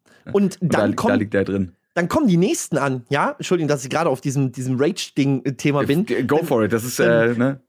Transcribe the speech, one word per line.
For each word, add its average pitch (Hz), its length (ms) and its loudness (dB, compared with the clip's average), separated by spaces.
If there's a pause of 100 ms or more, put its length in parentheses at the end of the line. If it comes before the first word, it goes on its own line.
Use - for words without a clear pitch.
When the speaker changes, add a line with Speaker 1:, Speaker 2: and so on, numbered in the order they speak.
(320)
Speaker 1:
Und - 20 2
Speaker 2:
Und 190 380 0
Speaker 1:
dann 143 80 2
Speaker 2:
da 104 60 4
li-, 104 100 0
Speaker 1:
kommen 208 140 0
Speaker 2:
da 202 60 2
liegt 101 180 -2
der 98 100 2
drin. 95 320 -2 (180)
Speaker 1:
dann 170 140 0
kommen 302 180 2
die 175 120 4
Nächsten 190 400 0
an, 131 320 -2
ja? 165 220 0
Entschuldigung, 175 360 -2
dass 139 160 -2
ich 131 60 -12
gerade 156 180 0
auf 131 140 -2
diesem, 135 300 -2
diesem 127 280 -4
Rage-Ding-Thema 139 1040 0
bin. 165 240 0
Speaker 2:
Äh, 123 160 -2
go 135 140 2
Speaker 1:
Dann 170 80 -2
Speaker 2:
for 113 180 2
it, 101 80 0
das 113 120 0
ist, 127 140 -6
Speaker 1:
dann 117 360 4
Speaker 2:
äh, 113 40 -2
ne? 131 300 0